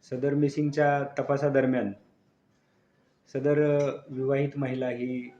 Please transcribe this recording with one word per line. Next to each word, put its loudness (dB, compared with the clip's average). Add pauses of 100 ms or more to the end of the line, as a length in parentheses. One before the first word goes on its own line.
(120)
सदर -2
मिसिंगच्या 2 (160)
तपासादरम्यान 2 (1400)
सदर, 2
अ, 0 (140)
विवाहित 0
महिला -4
ही -6